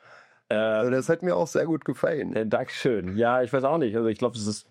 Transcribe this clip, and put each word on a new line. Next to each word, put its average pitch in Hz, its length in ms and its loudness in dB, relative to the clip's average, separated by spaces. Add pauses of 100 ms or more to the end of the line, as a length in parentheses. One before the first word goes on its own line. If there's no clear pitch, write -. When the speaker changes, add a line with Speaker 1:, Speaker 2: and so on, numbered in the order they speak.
(480)
Speaker 1:
Äh, 110 60 0
Speaker 2:
Also 110 380 2
das 131 160 0
hat 165 160 2
mir 175 100 2
auch 175 140 0
sehr 143 180 0
gut 160 180 -2
gefallen. 123 520 -2
Speaker 1:
Äh, 110 100 0
Dankeschön. 107 720 -2
Ja, 120 260 4
ich 113 100 -4
weiß 135 120 2
auch 156 140 2
nicht. 113 180 0
Also 113 100 0
ich 110 120 0
glaub, 120 180 -2
es 104 100 -4
ist - 240 -6